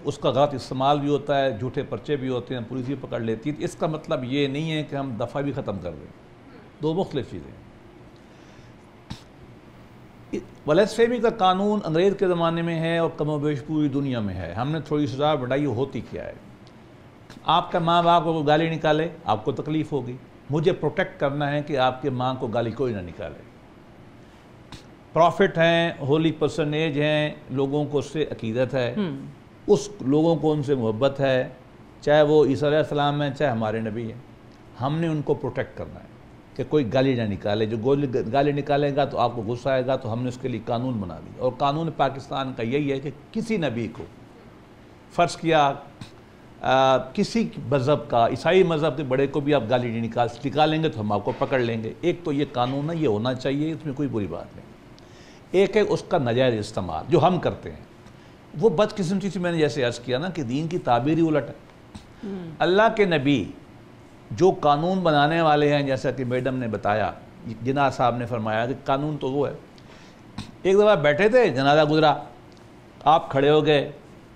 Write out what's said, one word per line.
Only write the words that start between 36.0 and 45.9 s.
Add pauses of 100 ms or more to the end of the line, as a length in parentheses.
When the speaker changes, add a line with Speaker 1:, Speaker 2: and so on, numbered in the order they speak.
Speaker 1:
कि
कोई
गाली
ना
निकाले।
जो
गोली,
गाली
निकालेगा
तो
आपको
गुस्सा
आएगा,
तो
हमने
उसके
लिए
कानून
बना
दिया।
और
कानून
पाकिस्तान
का
यही
है
कि
किसी
नबी
को, (1080)
फ़र्ज़
किया, (840)